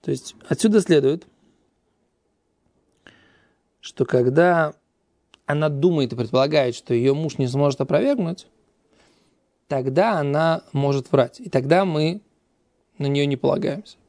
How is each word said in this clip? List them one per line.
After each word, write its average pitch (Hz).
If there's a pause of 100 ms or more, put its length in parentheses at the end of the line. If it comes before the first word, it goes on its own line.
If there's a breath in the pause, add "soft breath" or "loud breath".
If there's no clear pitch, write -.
то -
есть - (120)
отсюда 208
следует, 151 (2500 soft breath)
что -
когда 151 (720)
она 151
думает 143
и 113
предполагает, 127
что -
ее 127
муж 156
не 131
сможет 139
опровергнуть, 180 (1200 soft breath)
тогда 151
она 156 (100)
может 139
врать, 131
и 233
тогда 151
мы 165 (760)
на 143
нее 143
не 139
полагаемся. - (120)